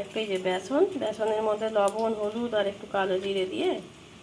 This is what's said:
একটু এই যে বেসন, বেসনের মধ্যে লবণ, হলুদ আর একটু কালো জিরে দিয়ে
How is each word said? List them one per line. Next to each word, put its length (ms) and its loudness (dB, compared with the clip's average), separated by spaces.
একটু 160 -10
এই 120 -2
যে 60 2
বেসন, 340 2
বেসনের 460 0
মধ্যে 200 0
লবণ, 420 2
হলুদ 400 -2
আর 80 2
একটু 240 -6
কালো 320 2
জিরে 300 0
দিয়ে 160 0